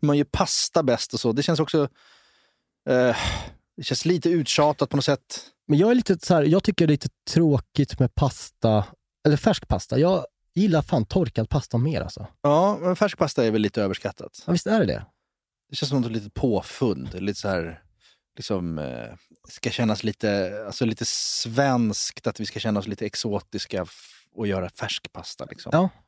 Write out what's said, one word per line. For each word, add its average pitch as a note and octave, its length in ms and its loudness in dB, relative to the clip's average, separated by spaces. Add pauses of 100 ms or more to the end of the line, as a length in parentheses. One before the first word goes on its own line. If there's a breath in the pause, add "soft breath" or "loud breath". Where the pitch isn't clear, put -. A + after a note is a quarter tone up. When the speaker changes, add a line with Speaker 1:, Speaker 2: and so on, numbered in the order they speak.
Speaker 1:
hur D3 60 0
man D3 120 4
gör D3 60 2
pasta - 580 0
bäst B2 320 0
och A#2 60 -2
så. A#2 120 2
Det B2 100 0
känns D#3+ 180 0
också, D#3 220 2 (1080 soft breath)
eh, B2+ 260 4 (600 loud breath)
det - 60 -12
känns - 220 -4
lite E3+ 260 2
uttjatat D3+ 600 2
på D#3 60 0
något C#3 80 0
sätt. - 360 -2 (280)
Speaker 2:
Men D3 100 4
jag G3+ 120 6
är B3 40 6
lite G#3 320 2
så F3+ 80 4
här, D#3 80 4
jag D#3+ 220 4
tycker F3 220 2
det D3+ 40 4
är D3+ 40 6
lite C#3 140 -2 (220)
tråkigt - 680 2
med B2+ 160 2
pasta, A2 680 0 (420)
eller D3+ 100 4
färsk - 320 0
pasta. A#2+ 300 0
Jag F3 280 2 (280)
gillar E3+ 280 4
fan B2+ 220 0
torkad A#2 440 -2
pasta - 300 -2
mer, B2+ 220 0
alltså. - 260 -10 (160)
Speaker 1:
Ja, F3 380 4
men F3+ 160 0
färsk G3+ 220 0
pasta D3 260 2
är A2+ 60 4
väl A2 120 2
lite G#2 200 0
överskattat. - 640 -6
Speaker 2:
Ja, E3+ 60 0
visst F3 140 0
är G#3+ 140 2
det D3 60 2
det? B1 180 -4 (680)
Speaker 1:
Det C#3 60 -12
känns C#3 140 -4
som C3+ 140 0
ett A#2 80 -6
litet G#2 220 -8
påfund. G2 880 -2
Lite G2 180 -4
så G#2 80 -6
här, E2 320 -4 (560 soft breath)
liksom, F2 420 -4
eh, B1 260 -8 (440)
ska - 220 -8
kännas G#2+ 340 -2
lite, G2+ 480 -2 (140)
alltså G2+ 180 -4
lite A2+ 220 -2
svenskt, A#2+ 1200 -2
att - 140 -6
vi G#2 60 -6
ska - 140 -10
känna G#2 200 -2
oss G2 60 -8
lite G#2+ 200 -8
exotiska G2+ 760 -6
f-, - 260 -14 (260)
och G#2+ 120 -6
göra F#2+ 240 -2
färsk - 420 -10
pasta, - 380 -14
liksom. - 240 -14
Speaker 2:
Ja. F3+ 140 4 (200)